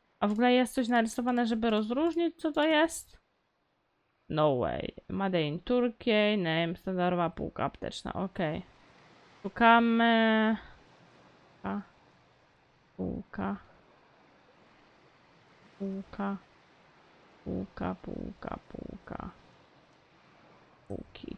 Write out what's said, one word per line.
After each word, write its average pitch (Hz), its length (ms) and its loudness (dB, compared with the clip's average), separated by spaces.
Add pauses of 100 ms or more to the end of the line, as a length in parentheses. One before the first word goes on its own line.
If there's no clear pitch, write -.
(200)
A 208 80 2
w 208 40 0
ogóle 240 200 4
jest 247 220 2
coś 247 140 0
narysowane, 240 580 2
żeby 226 240 0
rozróżnić, 294 640 0
co 311 160 -4
to 294 120 2
jest? 320 540 2 (1120)
No 151 280 4
way. 78 380 -2 (140)
Made 190 340 0
in 151 180 -2
Turkey, 226 800 2
name, 170 380 0
standardowa 180 540 0
półka - 340 -6
apteczna, - 480 -8
okej. 180 500 -4 (800)
Szukamy. 226 1120 4 (1040)
A. 202 180 -6 (1160)
Półka. 196 600 -6 (2250)
Półka. 196 580 -8 (1080)
Półka, 185 500 -6
półka, - 640 -12 (100)
półka. - 640 -14 (1600)
Półki. - 500 -14